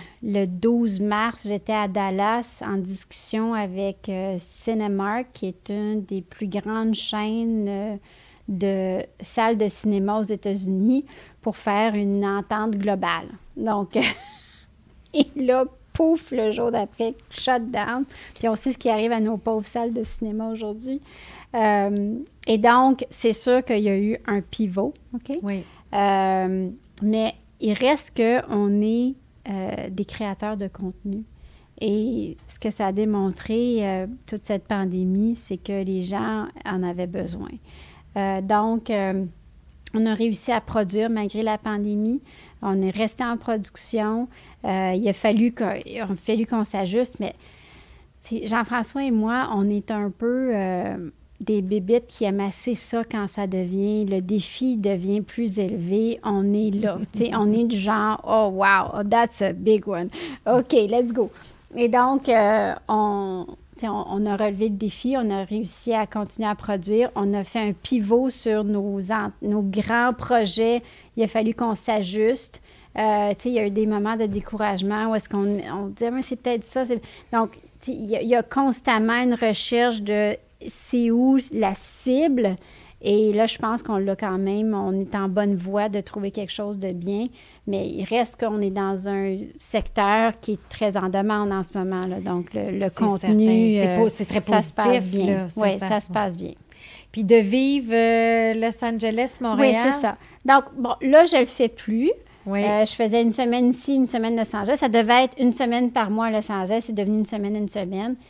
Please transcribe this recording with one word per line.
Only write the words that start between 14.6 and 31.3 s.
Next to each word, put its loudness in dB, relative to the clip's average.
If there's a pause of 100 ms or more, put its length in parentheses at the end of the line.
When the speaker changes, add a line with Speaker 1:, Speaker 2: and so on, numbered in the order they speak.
Speaker 1:
et 4
là, 2 (280)
pouf, 2
le 0
jour -2
d'après, -4 (160)
shutdown. -2 (340)
Puis -2
on 0
sait -4
ce -8
qui -2
arrive 2
à 2
nos 0
pauvres -4
salles -4
de -4
cinéma -6
aujourd'hui. -6 (540)
Euh, 2 (320)
et 4
donc, 6
c'est 0
sûr 2
qu'il 0
y 2
a 2
eu 0 (100)
un 0
pivot, -2 (200)
OK ? -8
Speaker 2:
Oui. -6 (300)
Speaker 1:
Euh, 2 (320)
mais 2 (280)
il 0
reste 0
qu'on 2
est, 0 (360)
euh, -6
des -6
créateurs -6
de -6
contenu. -8 (580)